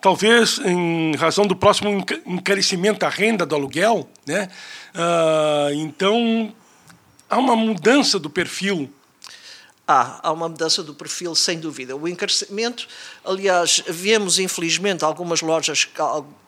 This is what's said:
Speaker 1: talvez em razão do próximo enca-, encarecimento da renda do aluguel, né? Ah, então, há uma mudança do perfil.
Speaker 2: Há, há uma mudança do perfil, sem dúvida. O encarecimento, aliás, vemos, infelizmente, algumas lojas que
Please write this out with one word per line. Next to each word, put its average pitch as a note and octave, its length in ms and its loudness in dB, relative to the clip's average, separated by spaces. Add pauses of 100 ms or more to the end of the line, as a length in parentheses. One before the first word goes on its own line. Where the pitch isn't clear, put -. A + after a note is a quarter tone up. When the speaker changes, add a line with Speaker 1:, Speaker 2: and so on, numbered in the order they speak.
Speaker 1:
talvez G#3+ 580 4
em E3+ 560 0
razão D#3+ 320 2
do F#3+ 80 2
próximo G3+ 340 4
enca-, G3+ 380 -2
encarecimento F#3+ 720 0
da D#3+ 100 0
renda F#3+ 380 0
do D3 80 -2
aluguel, D#3 560 0 (160)
né? F#3 240 -4 (420)
Ah, D#3 800 2
então, G#3+ 800 0 (800)
há G#3 80 2
uma C4 160 4
mudança A3 640 2
do D#3 100 -8
perfil. F3 640 -4 (960)
Speaker 2:
Há, B2+ 380 4
há E3 60 0
uma E3 160 -4
mudança D#3+ 340 -2
do D3+ 100 -12
perfil, D#3+ 440 -4
sem F3 240 0
dúvida. C3 340 -8
O D3+ 140 -4
encarecimento, G3+ 800 -4 (360)
aliás, F#3 600 2
vemos, F#3+ 540 0
infelizmente, F3 640 -2
algumas D#3+ 360 -2
lojas D#3+ 440 0
que - 160 -12 (480)